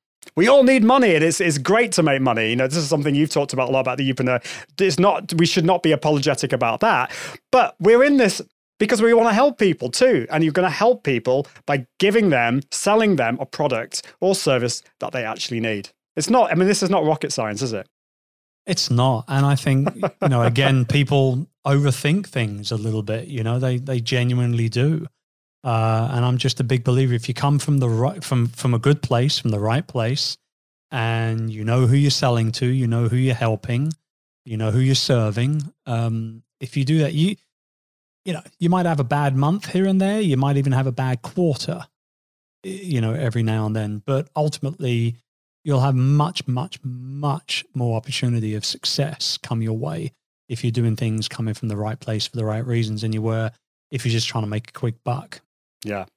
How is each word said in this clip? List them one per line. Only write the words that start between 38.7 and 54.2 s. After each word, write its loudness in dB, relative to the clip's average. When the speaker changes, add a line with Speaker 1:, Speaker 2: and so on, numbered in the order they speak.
Speaker 2:
have 0
a 0
bad 0
month 0
here 0
and 2
there. 0
You 2
might 2
even 0
have 0
a -2
bad -4
quarter, -4
y-, -12
you -4
know, -2
every -4
now -2
and -4
then. -6
But -4
ultimately, -4
you'll 0
have 2
much, 0
much, -6
much -6
more -2
opportunity -2
of -8
success -4
come -4
your -2
way -6
if -6
you're 0
doing 0
things -4
coming -6
from -6
the -6
right -6
place -6
for -16
the -4
right -4
reasons -2
than -4
you -4
were -2
if -8
you're 0
just 0